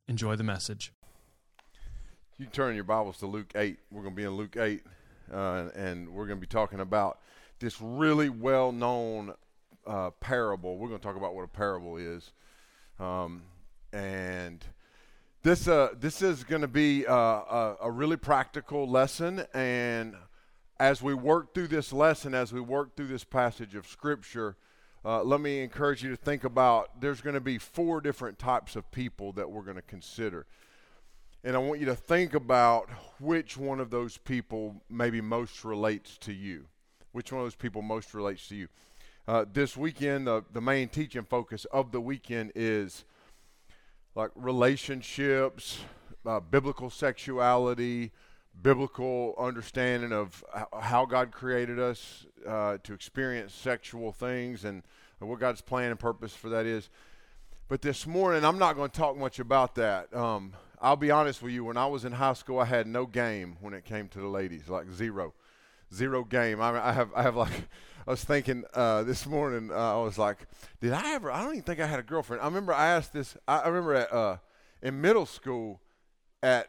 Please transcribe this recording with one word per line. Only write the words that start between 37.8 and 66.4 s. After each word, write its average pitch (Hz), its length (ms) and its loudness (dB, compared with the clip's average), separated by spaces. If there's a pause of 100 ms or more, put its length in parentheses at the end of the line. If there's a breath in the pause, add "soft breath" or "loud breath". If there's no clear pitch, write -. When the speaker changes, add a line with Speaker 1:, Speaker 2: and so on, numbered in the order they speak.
Speaker 2:
most 110 320 -6
relates 101 360 -6
to 104 80 -12
you. 92 120 -10 (580 soft breath)
Uh, 113 240 2
this 135 260 0
weekend, 139 500 -2
the, 110 260 0
the 113 80 -6
main 131 280 0
teaching 135 340 -4
focus 113 440 -4
of 131 260 0
the 123 80 -2
weekend 117 560 -6
is, 107 480 -2 (1120 soft breath)
like, 110 200 -4
relationships, 131 1400 0 (480 loud breath)
uh, 110 140 0
biblical 127 500 0
sexuality, 123 1200 2 (500 soft breath)
biblical 127 800 2
understanding 123 720 0
of 104 300 -2 (140)
h-, 107 80 -4 (160)
how 120 260 4
God 127 240 2
created 120 480 -2
us, - 480 -4 (180)
uh, 104 380 -2
to 104 120 -12
experience 120 600 -6
sexual 117 560 -4
things 123 540 -6
and 98 180 -8 (380 soft breath)
what 110 180 -8
God's 120 220 0
plan 123 320 -2
and 110 80 -6
purpose 113 340 -2
for - 140 -12
that 113 180 0
is. 113 240 -4 (800 soft breath)
But 135 120 -2
this 143 280 -2
morning, 170 360 4
I'm 170 140 6
not 170 160 6
gonna 139 140 -2
talk 147 280 0
much 135 220 -4
about 127 380 4
that. 101 360 2
Um, 107 420 -2 (260 loud breath)
I'll 135 160 6
be 147 160 2
honest 147 280 4
with 123 120 -6
you, 123 120 -4
when 117 120 -4
I 127 100 4
was 139 180 -4
in 123 60 -6
high 131 220 2
school, 127 260 -2
I 123 60 6
had 117 240 2
no 123 180 0
game 107 540 -2
when 104 120 -12
it 95 120 -14
came 104 240 -8
to 98 100 -14
the 98 80 -6
ladies, 90 420 -4
like, 90 220 -6
zero. 95 420 -4 (640 soft breath)
Zero 127 300 0
game. 113 360 2